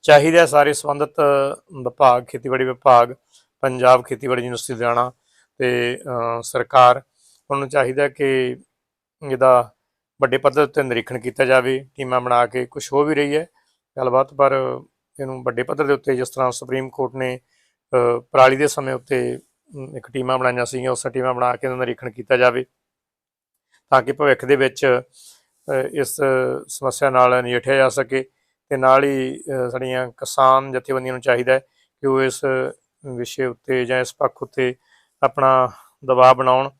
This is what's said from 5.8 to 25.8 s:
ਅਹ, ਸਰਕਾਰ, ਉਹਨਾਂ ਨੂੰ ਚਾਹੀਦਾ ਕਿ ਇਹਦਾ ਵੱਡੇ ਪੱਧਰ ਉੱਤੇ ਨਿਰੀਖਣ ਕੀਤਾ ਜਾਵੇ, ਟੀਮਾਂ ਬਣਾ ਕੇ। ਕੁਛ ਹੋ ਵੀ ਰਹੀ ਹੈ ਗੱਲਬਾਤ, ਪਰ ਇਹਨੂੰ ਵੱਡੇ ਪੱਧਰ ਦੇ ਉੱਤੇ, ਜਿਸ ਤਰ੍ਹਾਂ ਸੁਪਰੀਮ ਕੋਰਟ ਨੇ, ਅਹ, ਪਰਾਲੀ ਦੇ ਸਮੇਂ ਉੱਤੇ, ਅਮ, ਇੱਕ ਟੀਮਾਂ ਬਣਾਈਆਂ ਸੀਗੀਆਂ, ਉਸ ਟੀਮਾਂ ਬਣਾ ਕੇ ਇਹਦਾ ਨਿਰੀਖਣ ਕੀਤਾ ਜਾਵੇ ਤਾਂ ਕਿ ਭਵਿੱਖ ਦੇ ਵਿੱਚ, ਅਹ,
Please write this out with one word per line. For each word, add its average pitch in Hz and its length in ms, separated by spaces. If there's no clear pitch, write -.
ਅਹ, 117 340
ਸਰਕਾਰ, 123 540
ਉਹਨਾਂ 139 100
ਨੂੰ 135 80
ਚਾਹੀਦਾ 139 400
ਕਿ 131 480
ਇਹਦਾ 123 440
ਵੱਡੇ 131 180
ਪੱਧਰ 139 240
ਉੱਤੇ 143 200
ਨਿਰੀਖਣ 123 360
ਕੀਤਾ 123 260
ਜਾਵੇ, 131 500
ਟੀਮਾਂ 127 260
ਬਣਾ 123 260
ਕੇ। 123 200
ਕੁਛ - 260
ਹੋ 143 120
ਵੀ 156 100
ਰਹੀ 143 220
ਹੈ 165 120
ਗੱਲਬਾਤ, 131 380
ਪਰ 135 460
ਇਹਨੂੰ 131 220
ਵੱਡੇ 120 200
ਪੱਧਰ 147 240
ਦੇ 143 60
ਉੱਤੇ, 139 240
ਜਿਸ 123 140
ਤਰ੍ਹਾਂ 127 200
ਸੁਪਰੀਮ 127 400
ਕੋਰਟ 127 240
ਨੇ, 127 260
ਅਹ, 120 260
ਪਰਾਲੀ 131 360
ਦੇ 147 100
ਸਮੇਂ 135 280
ਉੱਤੇ, 123 420
ਅਮ, - 600
ਇੱਕ - 140
ਟੀਮਾਂ 127 280
ਬਣਾਈਆਂ 123 260
ਸੀਗੀਆਂ, 127 260
ਉਸ 127 240
ਟੀਮਾਂ 127 200
ਬਣਾ 123 220
ਕੇ 135 100
ਇਹਦਾ 127 100
ਨਿਰੀਖਣ 123 340
ਕੀਤਾ 123 260
ਜਾਵੇ 123 280
ਤਾਂ 131 120
ਕਿ 131 100
ਭਵਿੱਖ 135 320
ਦੇ 131 120
ਵਿੱਚ, 131 460
ਅਹ, 143 300